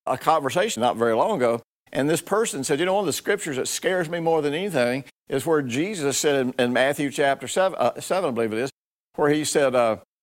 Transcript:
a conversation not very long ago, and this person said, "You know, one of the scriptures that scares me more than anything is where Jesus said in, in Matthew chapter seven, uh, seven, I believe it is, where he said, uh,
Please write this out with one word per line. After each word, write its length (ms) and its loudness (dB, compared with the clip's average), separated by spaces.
a 120 -2
conversation 640 0
not 140 2
very 180 2
long 240 2
ago, 240 0
and 180 0
this 120 0
person 420 -2
said, 160 0
"You 60 0
know, 80 0
one 80 0
of 60 -2
the 60 0
scriptures 440 -4
that 100 -4
scares 420 -2
me 100 -4
more 220 2
than 120 0
anything 520 -2
is 180 -2
where 160 2
Jesus 560 -2
said 300 2
in, 120 -4
in 120 2
Matthew 380 0
chapter 380 0
seven, 320 0
uh, 200 0
seven, 300 -2
I 40 -4
believe 200 -2
it 60 -2
is, 100 -4
where 140 2
he 140 2
said, 320 2
uh, 220 4